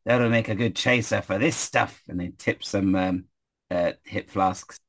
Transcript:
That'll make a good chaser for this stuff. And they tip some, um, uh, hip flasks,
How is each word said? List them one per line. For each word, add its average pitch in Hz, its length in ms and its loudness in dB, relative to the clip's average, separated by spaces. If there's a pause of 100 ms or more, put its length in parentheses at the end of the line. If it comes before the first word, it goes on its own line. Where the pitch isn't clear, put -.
That'll 120 240 4
make 117 200 2
a 107 60 -2
good 107 200 0
chaser 117 460 2
for 95 160 -2
this 151 180 2
stuff. - 520 -2
And 90 120 -8
they 90 180 -6
tip - 260 -4
some, 98 320 0
um, 92 300 0 (440)
uh, 87 220 0 (140)
hip - 260 -8
flasks, 95 580 -2